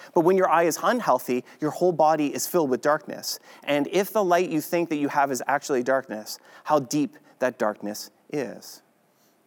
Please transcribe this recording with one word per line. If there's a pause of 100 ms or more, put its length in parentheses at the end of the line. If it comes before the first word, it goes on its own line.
(140)
But
when
your
eye
is
unhealthy, (160)
your
whole
body
is
filled
with
darkness. (240)
And
if
the
light
you
think
that
you
have
is
actually
darkness, (260)
how
deep (200)
that
darkness (220)
is." (640)